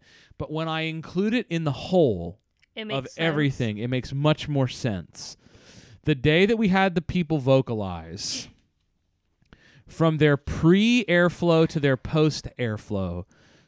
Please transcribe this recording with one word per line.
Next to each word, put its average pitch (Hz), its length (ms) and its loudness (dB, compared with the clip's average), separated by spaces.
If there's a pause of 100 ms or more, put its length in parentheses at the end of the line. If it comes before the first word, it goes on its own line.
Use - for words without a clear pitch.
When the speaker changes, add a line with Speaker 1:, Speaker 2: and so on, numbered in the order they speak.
(400)
Speaker 1:
but 147 120 -8
when 160 180 -6
I 160 140 -4
include 165 520 -4
it 247 140 -2
in 165 160 -4
the 147 80 0
whole 110 680 0 (340)
Speaker 2:
It 220 80 -12
Speaker 1:
of 214 60 -10
Speaker 2:
makes 135 260 -6
sense. - 100 -20
Speaker 1:
everything, 139 540 0
it 117 100 -4
makes 127 240 -4
much 147 360 0
more 139 200 0
sense. - 680 -8 (640)
The 151 140 0
day 151 280 4
that 220 140 2
we 220 100 2
had 190 280 2
the 180 40 -2
people 160 380 -2
vocalize, 104 1120 -2 (1400)
from 160 320 0
their 147 180 4
pre-airflow 175 1300 4
to - 120 -4
their 135 160 2
post-airflow, 107 1300 -4 (440)